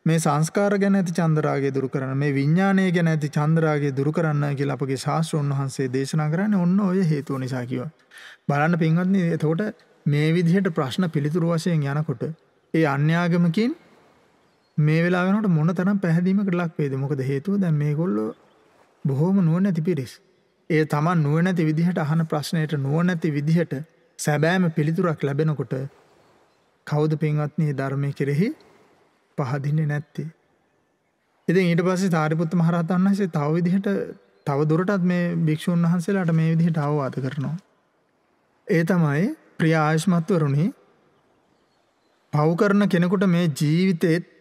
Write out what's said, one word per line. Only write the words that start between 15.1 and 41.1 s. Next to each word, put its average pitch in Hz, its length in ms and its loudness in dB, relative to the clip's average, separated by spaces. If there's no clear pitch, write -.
වෙනකොට 202 260 2
මොන 156 180 2
තරම් 190 300 0
පැහැදීමකට 185 540 0
ලක් 175 220 -2
වේද? 135 200 -2
මොකද 135 260 -4
හේතුව 143 380 -2
දැන් 170 160 0
මේගොල්ලෝ 165 520 -2
බොහොම 156 360 2
නුවණැති 170 420 2
පිරිස්. 156 320 -4
ඒ 156 140 4
තමන් 156 380 2
නුවණැති 165 420 2
විදිහට 170 340 2
අහන 160 260 0
ප්‍රශ්නයට 156 520 -2
නුවණැති 165 540 0
විදිහට 156 420 0
සැබෑම 160 520 2
පිළිතුරක් 165 520 -2
ලැබෙනකොට 143 520 -2
කවුද 151 300 0
පින්වත්නි 151 580 -2
ධර්මයේ 139 400 -4
කෙරෙහි 143 340 0
පහදින්නේ 143 480 -2
නැත්තේ? 147 420 -6
ඉතින් 185 160 4
ඊට 170 180 2
පස්සේ 185 280 0
සාරිපුත්ත 160 440 0
මහරහතන් 170 460 0
වහන්සේ 196 280 0
තව 147 240 -2
විදිහට, 180 360 0
තව 139 220 -2
දුරටත් 180 400 0
මේ 180 200 0
භික්ෂුන් 165 420 0
වහන්සේලාට 175 500 0
මේ 160 180 2
විදිහට 165 280 2
අවවාද 147 380 -2
කරනවා. 135 400 -6
ඒ 170 160 2
තමයි, 165 380 2
"ප්‍රිය 160 200 2
ආයුෂ්මත්වරුනි, 160 920 2